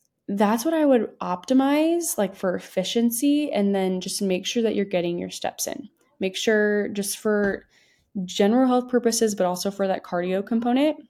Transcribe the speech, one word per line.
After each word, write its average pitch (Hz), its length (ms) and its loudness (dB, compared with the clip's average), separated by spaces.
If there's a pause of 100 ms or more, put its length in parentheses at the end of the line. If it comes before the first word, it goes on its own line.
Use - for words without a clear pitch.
(260)
that's 214 380 0
what 330 100 0
I 311 100 2
would 254 360 4
optimize, 285 960 0
like, 196 160 0
for 185 220 -2
efficiency, 233 960 0
and 202 220 2
then 190 260 0
just - 200 -6
make 190 260 -2
sure 240 160 -2
that 220 120 0
you're 202 100 0
getting 175 340 -2
your 185 120 -6
steps - 360 -8
in. - 220 -10 (300)
Make 190 180 -4
sure, 208 520 2
just 202 280 -6
for 208 500 0 (580)
general 214 420 2
health 247 220 2
purposes, 226 460 2
but 202 120 0
also 180 240 -2
for 196 160 -2
that 185 160 -2
cardio 185 420 -2
component 247 540 0 (120)